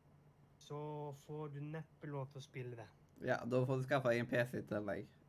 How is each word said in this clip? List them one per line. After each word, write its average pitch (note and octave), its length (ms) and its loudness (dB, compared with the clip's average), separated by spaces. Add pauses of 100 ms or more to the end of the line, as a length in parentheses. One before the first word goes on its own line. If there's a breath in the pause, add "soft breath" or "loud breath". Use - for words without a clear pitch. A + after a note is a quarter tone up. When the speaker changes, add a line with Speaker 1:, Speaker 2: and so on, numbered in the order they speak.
(580)
Speaker 1:
så D3 560 -8 (120)
får D3+ 280 -8
du C#3+ 60 -8
neppe D#3 460 -10
lov C#3+ 260 -4
til C3+ 80 -12
å - 20 -14
spille B2 340 -8
det. A2 120 -12 (340)
Speaker 2:
Ja, B2+ 220 2
da B2+ 200 4
får C3 160 2
du C3 60 -2
skaffe B2+ 240 4
deg A#2 100 6
en A#2+ 60 2
P B2 180 4
C - 140 -4
i G#2 40 -4
tillegg. G#2 440 -2 (220)